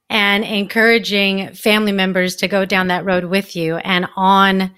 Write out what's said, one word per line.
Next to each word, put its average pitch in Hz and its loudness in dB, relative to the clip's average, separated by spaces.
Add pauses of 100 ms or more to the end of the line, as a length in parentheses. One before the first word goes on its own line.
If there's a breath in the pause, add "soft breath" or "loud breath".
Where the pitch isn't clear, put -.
and 202 2
encouraging 202 0
family 214 0
members 185 -2
to 190 -2
go 196 0
down 185 0
that 180 -2
road 180 -2
with 196 -4
you. 165 -4
And 185 -2
on 190 2